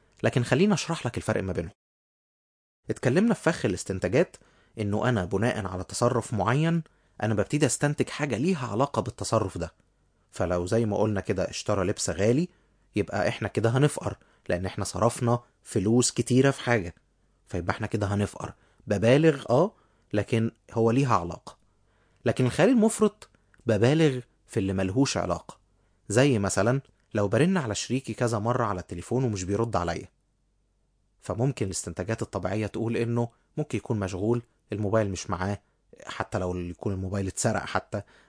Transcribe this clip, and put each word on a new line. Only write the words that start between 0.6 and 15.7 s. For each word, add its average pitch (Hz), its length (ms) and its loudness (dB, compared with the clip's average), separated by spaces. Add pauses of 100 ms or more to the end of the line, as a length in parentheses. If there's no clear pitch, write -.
أشرح 160 320 -2
لك 120 120 -6
الفرق 107 260 0
ما 95 100 -4
بينهم. 85 180 -4 (1160)
اتكلمنا 185 440 2
في - 180 0
فخ - 140 -2
الاستنتاجات 98 720 0 (420)
إنه 104 300 0
أنا 101 160 0
بناءً 101 400 -2
على 92 180 -8
تصرف 120 500 0
معين، 147 500 0 (400)
أنا 110 100 2
ببتدي 143 320 2
أستنتج - 440 0
حاجة 127 280 -4
ليها 143 300 -2
علاقة 113 340 0
بالتصرف 98 560 -2
ده. 82 160 -8 (580)
فلو 90 340 -2
زي 113 200 0
ما 101 120 0
قلنا 101 240 0
كده 92 280 -2
اشترى 101 340 -2
لبس 98 260 -2
غالي، 113 400 2 (460)
يبقى 104 320 0
إحنا 110 200 -2
كده 113 220 0
هنفقر، 127 480 0 (320)
لأن 90 160 -2
إحنا 95 200 -6
صرفنا 117 540 0 (240)
فلوس 113 480 2